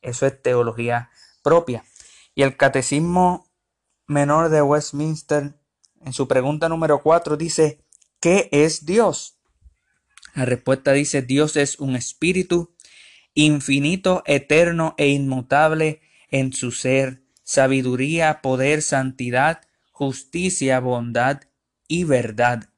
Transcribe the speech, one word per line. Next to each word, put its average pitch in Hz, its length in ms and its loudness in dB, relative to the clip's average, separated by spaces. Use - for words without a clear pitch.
Eso 123 240 -4
es 135 160 -2
teología 120 720 -2
propia. 147 400 2
Y 139 100 2
el 135 140 0
Catecismo 170 920 0
Menor 147 420 2
de 156 120 4
Westminster, 147 920 -2
en 131 120 -14
su 131 140 -4
pregunta 147 420 0
número 160 340 0
cuatro, 160 320 2
dice, 151 480 -2
"¿Qué 180 300 2
es 151 340 2
Dios?". 190 540 -2
La 131 100 -2
respuesta 131 480 0
dice, 143 280 0
"Dios 143 360 0
es 143 220 -2
un 135 160 -4
espíritu 175 800 -2
infinito, 151 920 0
eterno 160 720 2
e 147 120 2
inmutable 143 920 0
en 131 240 -2
su 123 180 -6
ser, 131 520 -2
sabiduría, 135 1000 0
poder, 135 400 0
santidad, 131 800 -2
justicia, 139 880 -4
bondad 123 640 -2
y 175 180 -4
verdad". 120 720 0